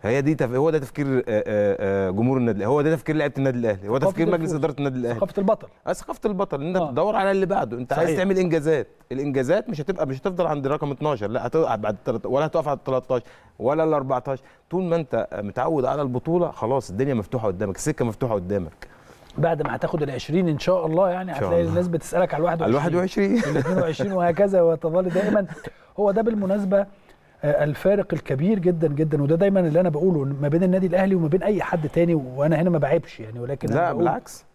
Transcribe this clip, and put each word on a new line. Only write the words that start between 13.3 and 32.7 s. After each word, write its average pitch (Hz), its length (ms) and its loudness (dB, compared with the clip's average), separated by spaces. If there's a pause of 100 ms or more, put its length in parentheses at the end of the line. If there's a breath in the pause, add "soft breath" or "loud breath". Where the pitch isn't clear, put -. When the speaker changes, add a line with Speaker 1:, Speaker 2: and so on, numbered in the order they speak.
Speaker 1:
ولا 147 260 2
الأربعتاشر، 135 580 -2 (280 soft breath)
طول 185 140 -2
ما 170 120 0
أنت 127 320 -2 (160)
متعود 127 400 -2
على 139 180 0
البطولة 156 480 0
خلاص 123 400 -2
الدنيا 127 240 0
مفتوحة 110 320 -2
قدامك، 95 300 -2
السكة 147 280 -2
مفتوحة 113 300 -2
قدامك. 92 540 -4 (500 loud breath)
Speaker 2:
بعد 156 240 0
ما 120 140 -2
هتاخد 165 260 -2
العشرين 147 460 -2
إن 147 100 0
شاء 175 280 0
الله، 175 240 2
يعني 185 220 -4
Speaker 1:
إن - 40 -6
شاء 104 80 -2
Speaker 2:
هتلاقي 170 160 2
Speaker 1:
الله. 165 120 0
Speaker 2:
الناس 180 160 0
بتسألك 170 460 -2
على 147 60 -2
الواحد 170 200 0
وعشرين، 165 140 0
Speaker 1:
الواحد 156 200 0
وعشرين. 196 440 0
Speaker 2:
الاتنين 156 400 0
وعشرين 175 340 -2
وهكذا 185 500 2
وتظل 165 460 2
دائمًا. 190 380 0 (540 loud breath)
هو 202 100 4
ده 208 120 2
بالمناسبة، 202 580 0
آه، - 840 -4
الفارق 185 480 2
الكبير 165 460 0
جدًا 170 300 2
جدًا، 147 340 0
وده 147 140 2
دايمًا 196 240 4
اللي 165 200 2
أنا 185 80 4
بقوله 147 540 0
ما 147 60 0
بين 165 140 2
النادي 185 240 2
الأهلي 190 280 2
وما 165 140 2
بين 175 140 2
أي 196 200 0
حد 151 260 -2
تاني، 170 260 2
وأنا 143 420 0
هنا 175 140 2